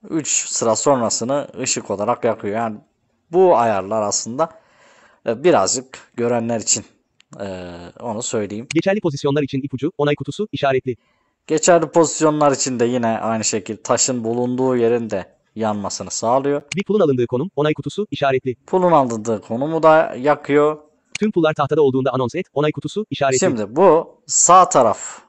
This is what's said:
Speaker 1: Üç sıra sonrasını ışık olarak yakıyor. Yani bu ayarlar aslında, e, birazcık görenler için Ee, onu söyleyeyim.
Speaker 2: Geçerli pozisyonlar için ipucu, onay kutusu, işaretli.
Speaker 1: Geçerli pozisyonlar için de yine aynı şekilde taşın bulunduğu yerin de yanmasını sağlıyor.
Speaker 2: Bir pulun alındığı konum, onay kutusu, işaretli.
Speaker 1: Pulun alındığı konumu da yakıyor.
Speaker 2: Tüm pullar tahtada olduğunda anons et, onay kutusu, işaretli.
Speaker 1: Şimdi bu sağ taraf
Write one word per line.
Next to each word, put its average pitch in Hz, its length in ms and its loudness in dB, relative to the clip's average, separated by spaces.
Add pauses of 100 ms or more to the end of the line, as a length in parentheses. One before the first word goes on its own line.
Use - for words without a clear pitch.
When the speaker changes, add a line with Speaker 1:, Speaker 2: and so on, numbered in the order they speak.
(100)
Speaker 1:
Üç 156 180 -4
sıra - 480 -2
sonrasını 127 720 0 (120)
ışık 123 300 -6
olarak 104 340 -2
yakıyor. 104 300 -2
Yani 110 240 -4 (540)
bu 175 240 6
ayarlar 107 460 0
aslında, 117 460 -4 (800)
e, 117 180 -4
birazcık 123 720 0
görenler 117 440 -2
için - 240 -4 (560)
Ee, 90 360 -12 (240)
onu 113 220 -8
söyleyeyim. 104 520 -6
Speaker 2:
Geçerli 196 260 0
pozisyonlar 143 420 -2
için 139 200 -6
ipucu, 139 360 -6
onay 147 160 0
kutusu, 202 380 -8
işaretli. 131 440 -2 (500)
Speaker 1:
Geçerli 160 420 4
pozisyonlar 151 640 2
için 127 280 -4
de 120 40 4
yine 120 220 0
aynı 110 380 -2
şekilde 107 380 -6
taşın 123 420 -2
bulunduğu 123 520 0
yerin 117 340 0
de 92 160 -6 (280)
yanmasını 104 560 -6
sağlıyor. 139 520 -2 (140)
Speaker 2:
Bir 196 80 -4
pulun 208 160 0
alındığı 131 260 2
konum, 143 300 -4
onay 151 180 0
kutusu, 196 360 -6
işaretli. 131 440 -2 (120)
Speaker 1:
Pulun 180 260 2
alındığı 113 480 0
konumu 151 420 -4
da 156 360 6
yakıyor. 147 600 2 (420)
Speaker 2:
Tüm 214 120 -2
pullar 156 220 2
tahtada 151 280 0
olduğunda 135 300 2
anons 127 220 -2
et, 175 200 -4
onay 151 180 0
kutusu, 175 380 -6
işaretli. 135 280 0
Speaker 1:
Şimdi 120 380 0
bu 170 500 4
sağ 180 420 6
taraf 120 500 0 (100)